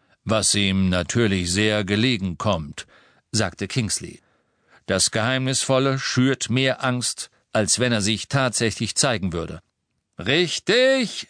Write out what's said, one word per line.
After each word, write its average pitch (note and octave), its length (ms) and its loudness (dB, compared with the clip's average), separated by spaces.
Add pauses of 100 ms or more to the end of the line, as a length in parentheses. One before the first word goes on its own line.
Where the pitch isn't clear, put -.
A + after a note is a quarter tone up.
(240)
"Was G#2 300 2
ihm F#2+ 360 2
natürlich F2+ 600 0
sehr G#2+ 340 2
gelegen G2+ 540 0
kommt", D#2+ 480 -4 (440)
sagte G2+ 360 -2
Kingsley. F#2 540 -6 (680)
"Das F#2+ 240 0
Geheimnisvolle C3 880 0
schürt C3 520 0
mehr C3 340 0
Angst, - 460 -4 (220)
als G#2+ 260 0
wenn B2 140 2
er A2 80 2
sich G2+ 280 -2
tatsächlich A#2+ 680 0
zeigen G2 380 0
würde." D#2+ 280 -6 (580)
"Richtig", G3+ 1120 0